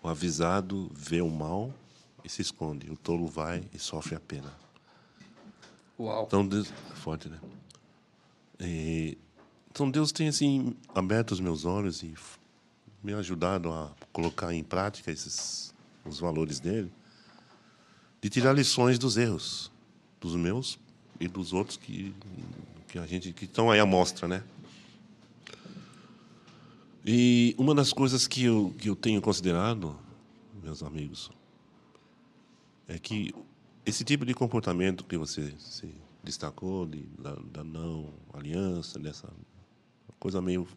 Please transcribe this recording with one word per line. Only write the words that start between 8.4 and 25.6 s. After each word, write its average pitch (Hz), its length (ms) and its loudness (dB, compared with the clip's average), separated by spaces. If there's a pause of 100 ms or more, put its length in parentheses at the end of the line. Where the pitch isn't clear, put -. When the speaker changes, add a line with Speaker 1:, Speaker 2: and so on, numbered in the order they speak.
Speaker 1:
E, 80 580 -2 (520)
então, 139 200 0
Deus 147 220 2
tem, 156 160 0
assim, 139 480 2 (180)
aberto 107 380 2
os 92 80 0
meus 82 240 0
olhos 92 380 0
e 80 100 -10
f-, - 260 -18 (640)
me 101 120 -4
ajudado 87 580 0
a 76 200 -6 (200)
colocar 85 420 -2
em 80 80 -2
prática 95 480 -2
esses, - 640 -8 (300)
os 76 160 -10
valores 78 400 -2
dele, 92 320 -2 (1300)
de 104 80 -4
tirar 127 240 6
lições 127 460 6
dos 120 180 2
erros, 110 540 0 (500)
dos 85 160 -4
meus 95 420 -2 (400)
e 87 100 -4
dos 90 240 -6
outros 98 240 -2
que, 95 380 -10 (760)
que 90 100 -10
a 85 80 -6
gente, 90 260 -6
que 95 140 -12
estão 113 240 6
aí 107 100 12
à 104 60 10
mostra, 90 420 4
né? 92 160 -4 (2500)